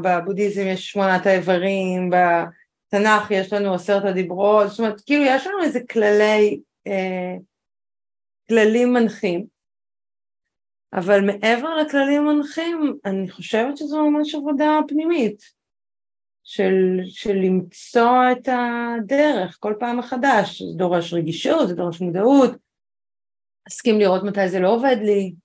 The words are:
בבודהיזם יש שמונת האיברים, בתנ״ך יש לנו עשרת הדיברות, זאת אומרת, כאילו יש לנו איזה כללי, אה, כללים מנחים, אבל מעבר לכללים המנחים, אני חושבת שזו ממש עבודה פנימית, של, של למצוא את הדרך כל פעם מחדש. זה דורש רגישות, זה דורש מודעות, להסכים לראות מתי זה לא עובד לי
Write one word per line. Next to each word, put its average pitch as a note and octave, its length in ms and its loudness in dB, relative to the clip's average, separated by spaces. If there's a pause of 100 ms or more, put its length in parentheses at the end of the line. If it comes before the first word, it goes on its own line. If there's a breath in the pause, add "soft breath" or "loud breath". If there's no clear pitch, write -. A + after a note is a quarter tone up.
בבודהיזם F#3 600 -2
יש F#3+ 280 -4
שמונת F#3+ 360 0
האיברים, F#3 840 0
בתנ״ך F3+ 1200 0
יש F#3+ 220 -2
לנו G3+ 220 -2
עשרת G3 300 0
הדיברות, G3 640 2
זאת G#3 100 -14
אומרת, G#3+ 280 -4
כאילו C#4+ 180 2
יש C4+ 220 2
לנו F#4+ 160 -4
איזה C4 180 -2 (100)
כללי, G#3 680 2 (260)
אה, F#3 480 -6 (1120)
כללים A3+ 440 4
מנחים, G#3+ 540 0 (1500)
אבל G3 260 2
מעבר A3+ 560 0
לכללים D4 520 0
המנחים, D4+ 760 -2
אני F#3+ 260 -4
חושבת A#3+ 460 -4
שזו D4+ 340 -2
ממש D4+ 240 -2
עבודה D4+ 440 0 (100)
פנימית, D4+ 540 -2 (1000)
של, F#3+ 640 0
של G3+ 260 -6
למצוא F#3+ 840 0 (160)
את B3+ 160 -6
הדרך A#3+ 1120 -2
כל G#3 200 -4
פעם A#3+ 180 -4
מחדש. A#3+ 640 -2
זה E3+ 160 -10
דורש E3+ 360 -2
רגישות, E3+ 540 0
זה F3+ 60 -6
דורש E3+ 260 -6
מודעות, G#3+ 500 2 (1160)
להסכים G#3+ 320 0
לראות F#3+ 240 2
מתי G3 260 -2
זה F#3+ 120 -2
לא F#3+ 140 2
עובד B3 260 2
לי G3+ 340 0 (100)